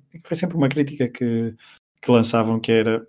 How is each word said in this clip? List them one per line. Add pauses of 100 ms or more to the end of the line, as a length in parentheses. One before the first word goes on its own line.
(100)
que
foi
sempre
uma
crítica
que, (460)
que
lançavam,
que
era,